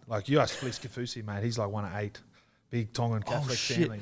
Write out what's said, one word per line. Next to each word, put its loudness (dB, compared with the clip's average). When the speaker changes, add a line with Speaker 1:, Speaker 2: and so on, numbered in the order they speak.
Speaker 1:
like, -2
you 6
asked 2
Felice -4
Kafusi, -6
mate. -2
He's, 2
like, 0
one -2
eight, -4
big -2
Tongan 2
Speaker 2:
Oh, -2
Speaker 1:
Catholic 0
Speaker 2:
shit. 0
Speaker 1:
family. 2